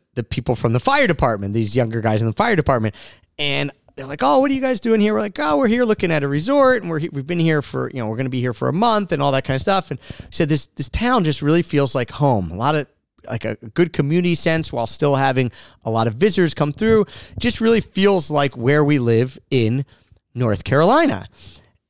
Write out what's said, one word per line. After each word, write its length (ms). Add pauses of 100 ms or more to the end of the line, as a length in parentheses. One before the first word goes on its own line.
(160)
the 80
people 320
from 180
the 60
fire 280
department, 460
these 220
younger 260
guys 200
in 60
the 60
fire 220
department. 400 (420)
And 340 (240)
they're 120
like, 160
"Oh, 160
what 100
are 40
you 80
guys 180
doing 220
here?" 120
We're 60
like, 180
"Oh, 200
we're 100
here 180
looking 260
at 120
a 40
resort, 540
and 80
we're 100
he-, 100
we've 180
been 120
here 220
for, 300
you 60
know, 100
we're 80
gonna 140
be 100
here 140
for 160
a 40
month 380
and 100
all 120
that 100
kind 120
of 60
stuff." 300
And 80 (220)
we 100
said, 180
"This, 260
this 140
town 340
just 200
really 180
feels 320
like 160
home. 420
A 40
lot 180
of, 140 (420)
like, 160
a 100 (200)
good 180
community 400
sense 400
while 140
still 300
having 340 (320)
a 80
lot 160
of 80
visitors 400
come 160
through. 340 (320)
Just 240
really 200
feels 500
like 260
where 260
we 140
live 400 (140)
in 340 (480)
North 300
Carolina." 640 (640)